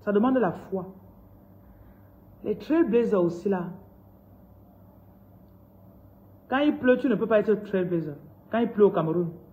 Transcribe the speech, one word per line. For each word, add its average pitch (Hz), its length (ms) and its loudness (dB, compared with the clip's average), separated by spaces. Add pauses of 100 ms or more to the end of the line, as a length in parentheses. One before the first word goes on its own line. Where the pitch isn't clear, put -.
Ça 208 120 -4
demande 240 220 2
de 254 60 2
la 180 120 0
foi. 185 340 -10 (1600)
Les 208 160 -6
trailblazers 226 680 2
aussi 170 240 -2
là. 180 220 -2 (2750)
Quand 254 80 0
il 294 180 2
pleut, 254 220 4
tu 277 100 -2
ne 233 60 2
peux 214 120 -2
pas 220 120 4
être 208 160 2
trailblazer. 170 600 -4 (360)
Quand 220 80 -2
il 233 120 0
pleut 208 140 4
au 190 60 6
Cameroun. 165 400 -2 (220)